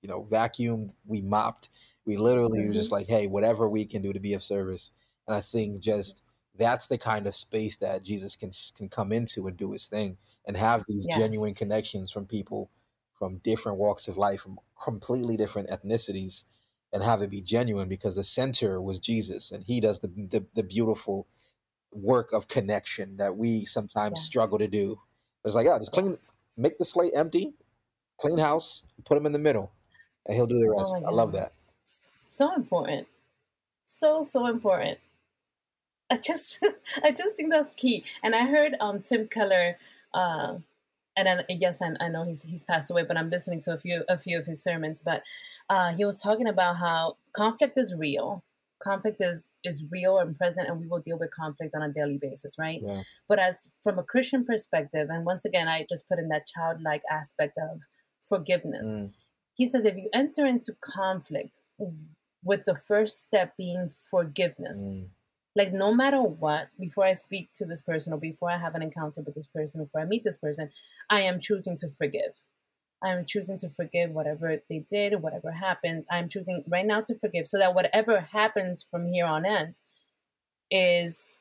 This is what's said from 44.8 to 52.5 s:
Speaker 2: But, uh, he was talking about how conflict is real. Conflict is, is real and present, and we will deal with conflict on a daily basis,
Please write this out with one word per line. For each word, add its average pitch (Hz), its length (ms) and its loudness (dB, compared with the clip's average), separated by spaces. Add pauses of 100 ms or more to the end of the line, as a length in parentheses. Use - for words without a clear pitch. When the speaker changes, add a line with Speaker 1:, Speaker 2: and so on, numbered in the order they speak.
Speaker 2:
But, 165 200 -2 (440)
uh, 185 260 4
he 196 100 2
was 202 180 -2
talking 220 240 2
about 180 300 2
how 165 400 0 (160)
conflict 226 440 2
is 208 180 0
real. 156 500 -2 (360)
Conflict 196 400 -2
is, 175 300 -2 (140)
is 156 260 -6
real 180 280 4
and 165 200 0
present, 175 300 0
and 165 120 -4
we 170 60 -10
will 170 140 -4
deal 165 180 -6
with 160 140 -4
conflict 156 420 -8
on 151 80 -2
a 147 100 -2
daily 147 240 -2
basis, 139 420 -8